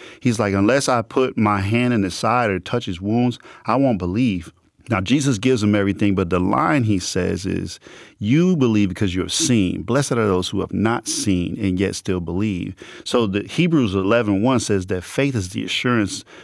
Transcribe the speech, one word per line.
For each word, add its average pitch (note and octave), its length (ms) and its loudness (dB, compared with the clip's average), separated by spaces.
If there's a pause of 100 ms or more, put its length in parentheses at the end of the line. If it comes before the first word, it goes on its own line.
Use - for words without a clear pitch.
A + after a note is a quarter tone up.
(220)
He's A#2 180 0
like, G2+ 160 2
"Unless A#2 340 2
I A#2+ 140 2
put - 340 -2
my G#2 240 2
hand A#2 320 0
in A2 80 2
his F#2 140 -2
side A#2 340 0
or F#2+ 100 -2
touch - 260 -4
his F2+ 140 -6
wounds, A#2 380 0 (280)
I A2 100 0
won't B2+ 240 2
believe." F#2 520 -2 (360)
Now, F#2+ 140 0
Jesus C3 380 0
gives B2 240 2
him G#2 100 2
everything, G2+ 400 2
but F2+ 160 0
the F2+ 100 2
line C3 440 2
he G#2 160 2
says F#2 480 -2
is, F#2 320 -6 (400)
"You E3 360 4
believe A2 340 4
because F2+ 260 -2
you F#2 60 0
have F2 120 -4
seen. F#2+ 480 2
Blessed A#2 300 -2
are A2+ 160 2
those F#2 220 0
who F#2 120 -2
have F2 120 -6
not A2 340 0
seen F2+ 520 -2
and F#2+ 200 0
yet F#2+ 160 0
still F#2 240 -4
believe." F#2 560 -4 (280)
So A#2+ 240 0
the G2+ 160 -2
Hebrews D#3 500 0
eleven G2+ 480 2
one B2+ 180 2
says G2 280 -2
that F#2 160 -4
faith C#3 320 -2
is F#2 140 -2
the A2 140 -6
assurance A2+ 600 -2 (200)